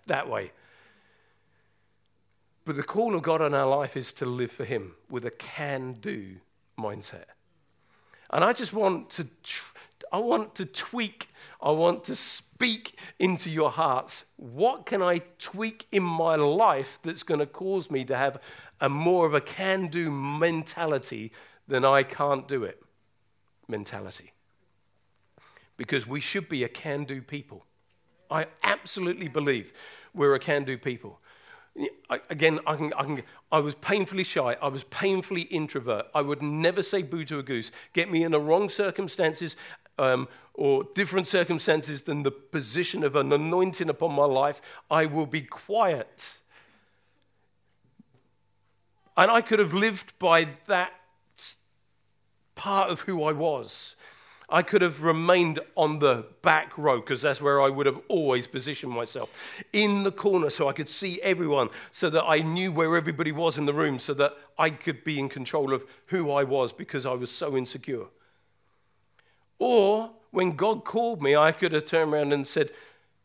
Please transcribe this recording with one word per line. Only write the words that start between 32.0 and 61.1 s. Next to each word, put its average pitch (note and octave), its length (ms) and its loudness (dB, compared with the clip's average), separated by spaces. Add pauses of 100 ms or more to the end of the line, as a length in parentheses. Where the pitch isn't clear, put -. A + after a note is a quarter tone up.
I, - 100 -4 (100)
again, D#3 380 2
I D3+ 80 0
can, D3 180 -4
I C#3+ 100 -2
can, C#3 200 -6 (280)
I D#3 80 4
was D3 160 0
painfully F#3+ 480 -2
shy. B2+ 380 -2
I D3 60 -2
was C3+ 160 -6
painfully F#3+ 580 -2
introvert. C#3 720 -4
I D3+ 80 2
would C#3+ 220 -4
never D#3+ 400 0
say G3 180 -2
boo D#3 240 -6
to D3 140 -6
a C3+ 40 -6
goose. B2 280 -6 (220)
Get E3+ 180 0
me E3 120 2
in E3 80 0
the D3+ 80 4
wrong E3 300 2
circumstances, E3+ 840 -2 (420)
um, C3 300 2 (260)
or C#3 300 2 (100)
different F#3 340 0
circumstances D#3 760 0
than D3 180 -4
the C3+ 100 0
position D#3 720 -4
of C#3 120 0
an C#3 180 2
anointing E3+ 560 2
upon D3+ 240 -2
my C#3+ 120 4
life, C#3 360 2 (300)
I D#3 160 4
will D#3 180 -2
be D3+ 160 -4
quiet. F3+ 960 -2 (2750)
And F#3+ 140 8
I A#3 100 6
could A3 180 2
have E3+ 140 2
lived G3+ 460 -2
by E3 300 4 (180)
that F#3 240 0 (460)
s-, - 180 -18 (960)
part G3 380 0
of D#3+ 100 -6
who F3 220 -2
I D#3 80 2
was. D3 640 -4 (540)
I E3+ 120 6
could G3+ 200 4
have D#3 200 2
remained E3 580 4 (160)
on D#3 240 2
the B2+ 260 4 (160)
back D#3 360 2
row, C#3 240 2
'cause B2 200 -4
that's C#3+ 200 0
where C#3+ 200 4
I C3+ 80 6
would C#3 160 0
have C#3 220 2
always C3+ 380 2
positioned C3 460 -8
myself, A#2 400 -6 (400)
in G3+ 320 4
the G3 80 0
corner, F#3 380 2
so D3 180 0
I C3+ 60 0
could D3 160 -8
see F3+ 320 -6